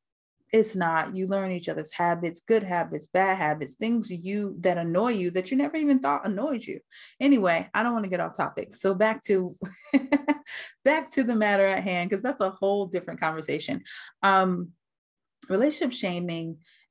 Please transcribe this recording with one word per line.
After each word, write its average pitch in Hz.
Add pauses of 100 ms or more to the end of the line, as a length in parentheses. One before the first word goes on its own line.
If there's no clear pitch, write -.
(520)
it's 214
not. 165
You 185
learn 190
each 175
other's 160
habits, 170
good 226
habits, 165
bad 190
habits, 151
things 226
you, 190
that 175
annoy 170
you 185
that 185
you 262
never 294
even 285
thought -
annoyed 220
you. - (420)
Anyway, 196
I 208
don't 240
wanna 214
get 180
off 165
topic. -
So 196
back 214
to, 185 (360)
<laughs> -
back 311
to 269
the 233
matter 202
at 190
hand, 180
'cause 196
that's 254
a 190
whole 196
different 170
conversation. 156 (400)
Um, 185 (760)
relationship 247
shaming 170 (320)